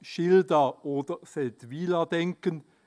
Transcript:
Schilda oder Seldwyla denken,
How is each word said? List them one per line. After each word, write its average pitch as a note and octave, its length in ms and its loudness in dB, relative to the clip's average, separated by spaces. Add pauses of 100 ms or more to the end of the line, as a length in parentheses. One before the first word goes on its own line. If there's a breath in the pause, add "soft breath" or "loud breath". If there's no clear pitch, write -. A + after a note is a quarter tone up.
Schilda E3+ 800 2
oder C#3+ 400 -6
Seldwyla D#3 840 -4
denken, E3+ 580 -4 (220 soft breath)